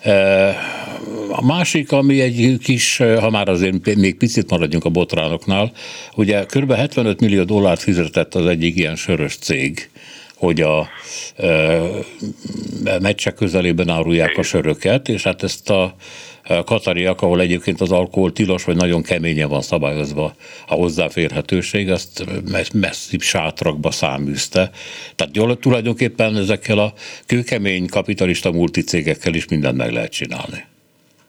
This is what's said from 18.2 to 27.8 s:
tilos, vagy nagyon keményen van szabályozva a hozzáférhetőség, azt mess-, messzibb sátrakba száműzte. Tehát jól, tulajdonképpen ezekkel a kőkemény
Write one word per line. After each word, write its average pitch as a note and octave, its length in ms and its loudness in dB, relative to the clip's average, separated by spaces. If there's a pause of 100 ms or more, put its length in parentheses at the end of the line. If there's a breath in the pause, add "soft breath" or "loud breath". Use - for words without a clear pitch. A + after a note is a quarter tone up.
tilos, F#2 320 0
vagy E2+ 120 0
nagyon F2 260 2
keményen D#2+ 460 0
van C#2+ 140 -2
szabályozva D2 720 -2 (360 loud breath)
a - 60 -2
hozzáférhetőség, F2 1160 -2
azt F2+ 340 -4 (260)
mess-, F2+ 220 -4
messzibb F2+ 480 -4
sátrakba D#2 680 -2
száműzte. C#2+ 800 -2 (460 loud breath)
Tehát D2+ 200 -4
jól, A#2 220 2
tulajdonképpen A#2 800 0
ezekkel G2+ 420 0
a G#2 140 2 (340 loud breath)
kőkemény G2+ 640 0